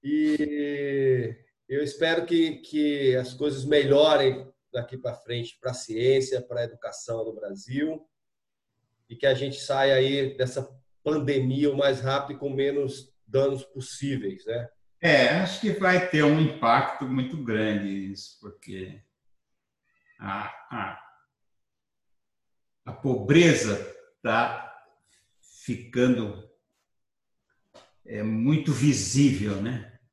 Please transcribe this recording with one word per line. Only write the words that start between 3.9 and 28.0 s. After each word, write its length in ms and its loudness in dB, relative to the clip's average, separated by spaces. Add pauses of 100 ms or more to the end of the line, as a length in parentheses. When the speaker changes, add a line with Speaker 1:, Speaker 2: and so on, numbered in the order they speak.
Speaker 1:
daqui 260 -8
pra 160 -6
frente 460 -10
pra 140 -6
ciência, 680 0
pra 220 -6
educação 640 -8
no 80 -8
Brasil, 720 -6 (1040)
e 60 -16
que 100 -4
a 80 6
gente 260 -4
saia 360 2
aí 400 0
dessa 320 -4 (360)
pandemia 680 0
o 60 -2
mais 240 2
rápido 340 -4
e 40 -18
com 100 -6
menos 640 -4 (120)
danos 380 0
possíveis, 840 -8
né? 220 -6 (320)
Speaker 2:
É, 300 4
acho 320 -2
que 100 0
vai 380 2
ter 140 4
um 160 6
impacto 680 2
muito 320 -4
grande 720 -4
isso, 300 -16
porque 580 -16 (1200)
a, 260 -8 (260)
a, 300 -10 (1800)
a 80 -14
pobreza 1000 2 (280)
tá 520 -2 (920)
ficando, 840 -2 (1600)